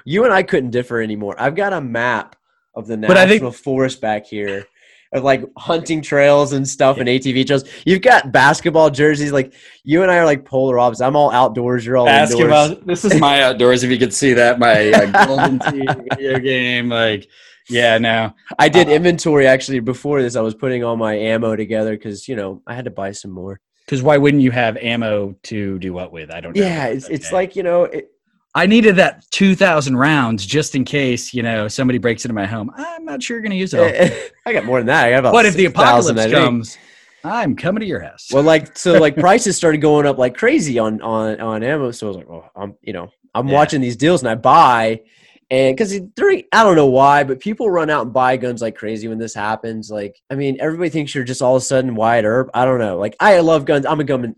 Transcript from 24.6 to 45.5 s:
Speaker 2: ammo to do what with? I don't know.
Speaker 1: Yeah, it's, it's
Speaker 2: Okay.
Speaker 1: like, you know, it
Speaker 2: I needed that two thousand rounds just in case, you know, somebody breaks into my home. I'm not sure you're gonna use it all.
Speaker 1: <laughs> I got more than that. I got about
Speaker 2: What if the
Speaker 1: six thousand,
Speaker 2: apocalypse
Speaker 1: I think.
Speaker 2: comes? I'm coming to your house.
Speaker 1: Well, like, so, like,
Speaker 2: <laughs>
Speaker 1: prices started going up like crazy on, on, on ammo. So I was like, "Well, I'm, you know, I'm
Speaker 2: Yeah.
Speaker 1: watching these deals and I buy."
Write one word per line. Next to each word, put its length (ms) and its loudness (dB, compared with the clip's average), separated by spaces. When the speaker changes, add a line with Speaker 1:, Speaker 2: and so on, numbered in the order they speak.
Speaker 2:
ammo 680 -4
to 340 -8
do 140 -8
what 200 -12
with? 200 -16
I 80 -14
don't 160 -12
know. 60 2
Speaker 1:
Yeah, 240 -4
it's, 220 -8
it's 200 -8
Speaker 2:
Okay. 60 -6
Speaker 1:
like, 220 -4
you 60 -6
know, 220 0
it 260 -8
Speaker 2:
I 100 2
needed 300 4
that 360 0
two 240 2
thousand 400 0
rounds 500 0
just 300 -4
in 80 -2
case, 500 -4
you 80 -4
know, 240 -4
somebody 320 -2
breaks 260 -4
into 100 -8
my 120 -4
home. 300 -8
I'm 280 -12
not 160 -12
sure 160 -10
you're 60 -10
gonna 140 -6
use 180 -6
it 60 2
all. 80 6
Speaker 1:
<laughs> 140 -18
I 60 -4
got 120 -2
more 140 0
than 80 -2
that. 200 4
I 40 4
got 80 4
about 140 2
Speaker 2:
What 120 6
if 120 2
the 80 4
Speaker 1:
six 100 0
thousand, 440 4
Speaker 2:
apocalypse 20 2
Speaker 1:
I 180 2
think. 80 4
Speaker 2:
comes? 320 -6
I'm 320 -4
coming 240 -4
to 60 -8
your 140 -6
house. 320 -18
Speaker 1:
Well, 120 2
like, 340 2
so, 220 0
like, 160 2
Speaker 2:
<laughs> 100 2
Speaker 1:
prices 300 2
started 240 0
going 260 4
up 120 0
like 180 0
crazy 420 0
on, 240 -2
on, 380 -4
on 240 -6
ammo. 260 -4
So 160 -12
I 20 -8
was 80 -8
like, 120 -20
"Well, 260 -20
I'm, 260 -14
you 120 -14
know, 160 -14
I'm 140 -4
Speaker 2:
Yeah. 60 0
Speaker 1:
watching 260 2
these 160 -4
deals 260 0
and 60 -4
I 80 -4
buy." 640 4